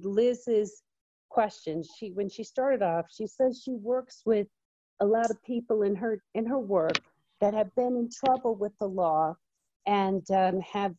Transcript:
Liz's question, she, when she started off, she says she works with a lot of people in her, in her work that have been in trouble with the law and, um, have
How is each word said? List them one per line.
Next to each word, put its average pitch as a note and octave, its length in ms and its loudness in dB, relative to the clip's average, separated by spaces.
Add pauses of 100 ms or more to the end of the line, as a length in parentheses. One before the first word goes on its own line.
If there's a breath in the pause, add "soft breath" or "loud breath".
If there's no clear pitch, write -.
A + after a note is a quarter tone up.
Liz's A3 800 0 (480)
question, E3+ 520 -2 (140)
she, G#3+ 140 -12
when G3 180 -4
she G#3+ 160 -10
started B3+ 380 0
off, E3+ 280 0
she A3 160 -8
says B3+ 380 -2
she C4 80 -6
works B3 540 -6
with G#3 220 2 (520)
a G#3 60 4
lot A3+ 240 2
of G#3+ 120 -10
people A#3+ 400 -2
in G3+ 140 2
her, G#3+ 260 -4 (120)
in A3+ 100 -2
her B3+ 140 -2
work F#3+ 420 0 (400)
that G#3 140 2
have G#3+ 200 -2
been B3 220 0
in A#3 140 -2
trouble B3+ 440 0
with G#3 260 -4
the G#3 60 0
law E3 480 0 (520)
and, G3 440 0
um, F#3+ 300 2
have G3+ 380 -4